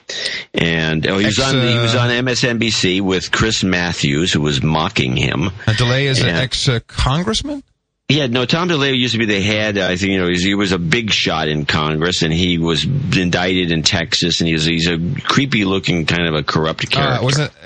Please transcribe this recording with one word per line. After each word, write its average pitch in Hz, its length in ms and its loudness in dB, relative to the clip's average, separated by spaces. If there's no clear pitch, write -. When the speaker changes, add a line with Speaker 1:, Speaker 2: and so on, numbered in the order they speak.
Speaker 1:
and, 80 540 2
oh, 98 100 0
he 104 80 2
was 104 140 0
Speaker 2:
Ex-, 135 120 0
Speaker 1:
on, 127 140 2
he 120 120 2
was 117 180 2
Speaker 2:
uh, 123 60 2
Speaker 1:
on 120 80 2
M 123 180 0
S 123 160 0
N 117 140 0
B 113 120 0
C 95 300 0
with 92 320 -2
Chris 110 320 0
Matthews, 87 680 0
who 82 80 2
was 73 220 0
mocking 78 540 0
him. - 340 -2
Speaker 2:
Uh, 117 80 2
DeLay 123 320 0
is 131 160 0
an - 60 2
Speaker 1:
And 85 100 0
Speaker 2:
ex, - 300 -2
uh, 117 180 2
congressman? 220 760 -2
Speaker 1:
Yeah, 143 160 2
no, 123 200 0
Tom 170 220 0
DeLay 139 260 2
used 123 180 0
to 117 60 0
be 113 80 2
the 104 160 2
head, 107 340 0
I 90 200 0
think, 98 160 0
you 98 60 2
know, 92 60 2
he 87 60 2
was, 90 120 0
he 98 120 2
was 101 180 0
a 92 60 2
big 104 320 0
shot 80 360 0
in 76 200 -2
Congress, 78 560 0
and 80 100 0
he 87 240 2
was 82 280 0
indicted 90 880 0
in 82 120 0
Texas, 85 580 0
and 85 80 2
he's, 80 160 0
he's 82 240 0
a 85 100 0
creepy 120 420 0
looking 92 400 0
kind 85 200 0
of 80 80 0
a 76 80 0
corrupt 80 440 -2
Speaker 2:
Uh, - 20 -4
Speaker 1:
character. 127 360 0
Speaker 2:
wasn't, 139 280 -2